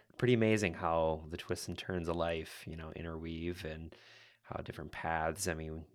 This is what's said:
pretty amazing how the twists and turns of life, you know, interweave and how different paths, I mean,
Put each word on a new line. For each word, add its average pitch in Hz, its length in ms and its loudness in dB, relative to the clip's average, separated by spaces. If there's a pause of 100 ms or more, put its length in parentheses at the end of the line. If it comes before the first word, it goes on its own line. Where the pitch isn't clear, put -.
(180)
pretty 123 160 6
amazing 110 400 6
how 80 560 2
the 87 60 -6
twists - 320 -4
and 87 100 -4
turns 87 300 -2
of 85 80 2
life, 82 500 -2
you 85 100 -8
know, 80 200 -8
interweave 82 680 -4
and 80 300 -8 (480)
how - 200 -6
different - 300 -8
paths, 82 560 0
I 82 60 2
mean, 80 300 -6 (100)